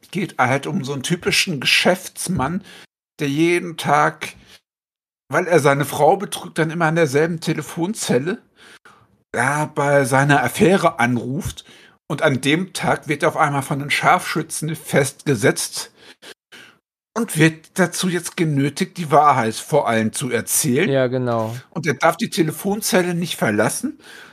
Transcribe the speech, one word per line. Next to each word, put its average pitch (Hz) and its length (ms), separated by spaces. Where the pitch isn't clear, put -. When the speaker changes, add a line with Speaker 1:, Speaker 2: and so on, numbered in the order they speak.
Speaker 1:
geht - 260
halt 131 300
um 147 160
so 135 100
einen 131 100
typischen 175 560
Geschäftsmann, 175 1040
der 147 100
jeden 170 480
Tag, 151 580
weil 170 160
er 170 120
seine 139 260
Frau 151 320
betrügt, - 400
dann 165 120
immer 165 160
an 156 100
derselben 165 440
Telefonzelle, 165 1040
da 143 340
bei 143 400
seiner 139 380
Affäre 165 560
anruft. 123 640
Und 160 160
an 143 180
dem 160 320
Tag - 340
wird 147 140
er 165 80
auf 147 80
einmal 143 240
von 139 180
den 143 120
Scharfschützen 160 840
festgesetzt - 1200
und 220 220
wird 156 400
dazu 180 320
jetzt 175 280
genötigt, 147 600
die 160 140
Wahrheit 139 420
vor 143 340
allem 110 260
zu - 180
erzählen. 123 580
Speaker 2:
Ja, 135 160
genau. 120 500
Speaker 1:
Und 151 160
er 147 80
darf 160 240
die 214 140
Telefonzelle 180 800
nicht 170 220
verlassen, 120 640